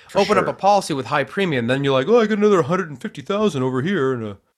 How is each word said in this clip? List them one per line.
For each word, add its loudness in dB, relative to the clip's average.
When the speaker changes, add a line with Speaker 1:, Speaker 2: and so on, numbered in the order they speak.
Speaker 1:
For -2
Speaker 2:
open 2
up 4
Speaker 1:
sure. -2
Speaker 2:
a -18
policy 2
with -6
high 0
premium, -2
then 0
you're 2
like, 0
"Oh, 4
I 2
got -2
another 4
hundred -4
and -16
fifty -12
thousand -2
over -2
here 0
in -6
a -10